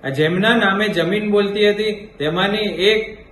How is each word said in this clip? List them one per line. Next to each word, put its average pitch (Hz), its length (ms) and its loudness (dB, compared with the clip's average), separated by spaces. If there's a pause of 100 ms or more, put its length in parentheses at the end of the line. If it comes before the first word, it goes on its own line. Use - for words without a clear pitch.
આ 139 40 -4
જેમના 180 480 2
નામે 202 320 0
જમીન 196 420 -2
બોલતી 202 400 2
હતી, 214 220 -2 (260)
તેમાંની 185 400 0
એક 208 600 -2 (140)